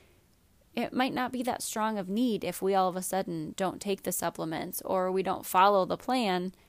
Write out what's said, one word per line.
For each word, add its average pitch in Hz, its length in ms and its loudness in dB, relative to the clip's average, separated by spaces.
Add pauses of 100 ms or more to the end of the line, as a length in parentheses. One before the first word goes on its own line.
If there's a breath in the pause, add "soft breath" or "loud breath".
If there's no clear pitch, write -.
(760 soft breath)
It 233 180 -4
might 254 220 0
not 254 180 -2
be 254 100 -4
that - 200 -4
strong 220 360 -2
of 185 100 -6
need 220 360 0
if 175 180 -4
we 196 120 4
all 185 140 4
of 175 80 -2
a 185 60 -6
sudden 175 540 -4
don't - 240 -2
take 196 240 -4
the 185 80 -2
supplements 170 720 -4
or 185 280 0
we 190 100 2
don't 185 240 -2
follow 190 380 8
the - 140 -4
plan, 190 560 0 (140 soft breath)